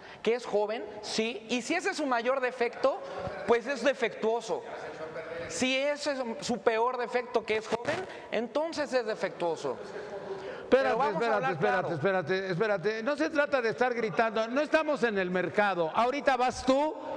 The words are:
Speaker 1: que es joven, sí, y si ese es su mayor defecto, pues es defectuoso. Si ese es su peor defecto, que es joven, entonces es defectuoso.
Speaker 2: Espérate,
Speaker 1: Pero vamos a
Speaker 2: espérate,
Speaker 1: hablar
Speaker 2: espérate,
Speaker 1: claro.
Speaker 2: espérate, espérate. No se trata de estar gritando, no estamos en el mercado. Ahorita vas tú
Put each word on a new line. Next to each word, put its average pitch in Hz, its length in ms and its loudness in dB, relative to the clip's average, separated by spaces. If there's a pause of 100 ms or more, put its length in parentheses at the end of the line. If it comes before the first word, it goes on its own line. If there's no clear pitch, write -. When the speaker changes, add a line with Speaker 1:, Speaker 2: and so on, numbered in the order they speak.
(240)
Speaker 1:
que 220 100 4
es 247 120 -2
joven, 208 400 0 (160)
sí, 226 480 -4
y 247 120 0
si - 120 -2
ese 370 160 0
es 370 80 -2
su 302 80 -2
mayor 254 340 0
defecto, 254 640 0 (460)
pues 233 200 4
es 254 160 -2
defectuoso. 220 800 0 (840)
Si 262 260 0
ese 285 380 0
es 262 100 -2 (160)
su 233 200 -2
peor 240 380 2
defecto, 240 480 -2
que 214 120 0
es 214 100 -6
joven, 247 280 -2 (360)
entonces 285 640 -2
es 247 120 2
defectuoso. 170 720 -2 (840)
Speaker 2:
Espérate, 262 240 6
Speaker 1:
Pero 233 100 2
vamos 262 80 2
a 302 120 0
Speaker 2:
espérate, 226 180 2
Speaker 1:
hablar 202 160 2
Speaker 2:
espérate, 185 360 2
Speaker 1:
claro. 170 80 -2
Speaker 2:
espérate, 185 560 0
espérate. 208 520 0
No 277 140 0
se 311 120 0
trata 285 320 2
de 226 100 2
estar 247 220 2
gritando, 226 540 2
no 254 140 0
estamos 302 420 2
en 220 140 2
el 185 120 2
mercado. 180 640 2
Ahorita 254 440 4
vas 247 280 0
tú 285 300 4 (220)